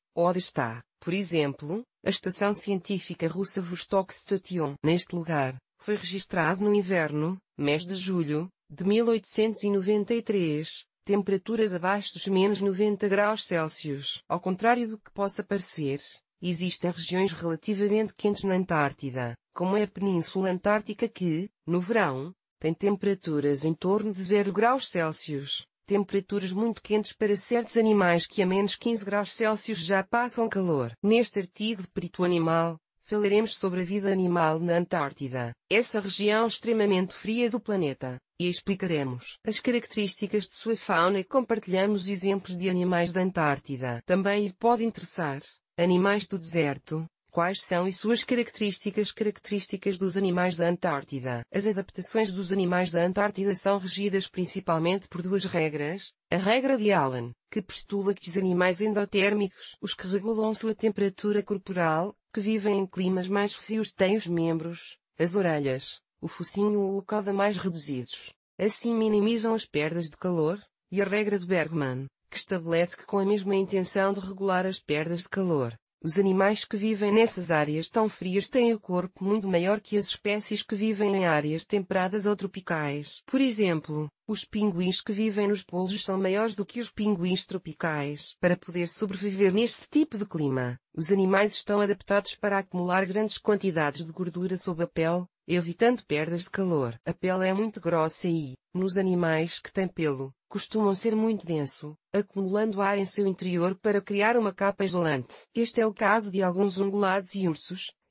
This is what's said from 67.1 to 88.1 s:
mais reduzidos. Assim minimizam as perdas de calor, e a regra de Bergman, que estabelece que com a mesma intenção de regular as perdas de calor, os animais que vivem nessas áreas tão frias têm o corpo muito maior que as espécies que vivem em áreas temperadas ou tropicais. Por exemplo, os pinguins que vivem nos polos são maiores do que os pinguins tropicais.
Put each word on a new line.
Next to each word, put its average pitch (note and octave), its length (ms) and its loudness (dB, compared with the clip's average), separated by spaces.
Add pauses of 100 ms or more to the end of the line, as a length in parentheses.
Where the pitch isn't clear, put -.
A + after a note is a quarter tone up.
mais G3+ 240 2
reduzidos. D3+ 760 -6 (280)
Assim A3 340 2
minimizam A3 640 2
as G#3+ 100 -4
perdas D#3 400 -2
de D3 120 -14
calor, F3 440 0 (300)
e F#3+ 100 0
a G3 40 2
regra G#3 340 0
de F3 80 -10
Bergman, D3+ 580 0 (240)
que - 80 -12
estabelece E3+ 580 0
que - 120 -16
com G3+ 100 0
a G3 80 2
mesma G3 300 2
intenção F#3+ 580 2
de G3+ 60 -4
regular F#3+ 480 -2
as F#3+ 120 -6
perdas D#3 420 -2
de - 80 -14
calor, D#3 440 0 (260)
os D#3+ 200 0
animais F#3+ 440 2
que - 140 -6
vivem G#3 340 0
nessas G#3 380 4
áreas D3+ 400 0
tão A3 180 2
frias F#3+ 420 -4
têm A#3+ 220 4
o A3 80 0
corpo F3+ 440 -4
muito G3 240 0
maior F#3+ 340 2
que - 160 -2
as G3+ 80 2
espécies G#3 560 -2
que - 140 -6
vivem G3+ 400 0
em F#3+ 100 2
áreas D#3 400 0
temperadas F#3+ 640 -2
ou G#3 80 2
tropicais. D#3 920 -4
Por C4+ 160 0
exemplo, E3+ 640 0 (200)
os G#3+ 180 -4
pinguins F#3 560 0
que - 100 -6
vivem G#3 360 0
nos G3+ 160 0
polos F#3 400 -4
são F#3+ 160 -2
maiores G3 360 0
do G3+ 100 -4
que - 140 -10
os A3+ 120 -8
pinguins F#3+ 560 0
tropicais. D3+ 920 -6